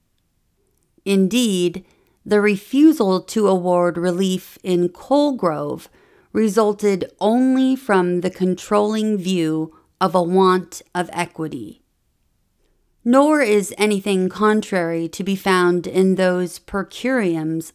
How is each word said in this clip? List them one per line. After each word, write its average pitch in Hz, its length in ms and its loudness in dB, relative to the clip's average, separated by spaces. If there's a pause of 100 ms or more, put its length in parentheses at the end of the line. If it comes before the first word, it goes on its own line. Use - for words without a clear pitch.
(1040)
Indeed, 190 800 0 (400)
the 208 160 2
refusal 214 800 2
to 220 260 -2
award 175 500 0
relief 185 640 -2
in 175 260 0
Colgrove 185 1000 -2 (440)
resulted 208 880 0
only 262 560 2
from 180 460 0
the 185 80 -4
controlling 208 880 -2
view 160 580 -2 (240)
of 180 140 0
a 185 80 2
want 185 600 2 (120)
of 175 180 -6
equity. 156 720 -10 (1200)
Nor 285 380 4
is 208 360 0
anything 196 520 0
contrary 180 800 -2
to 165 160 -10
be 196 120 -2
found 180 520 0
in 190 280 2
those 180 440 -2
per 190 260 -8
curiams 165 880 -4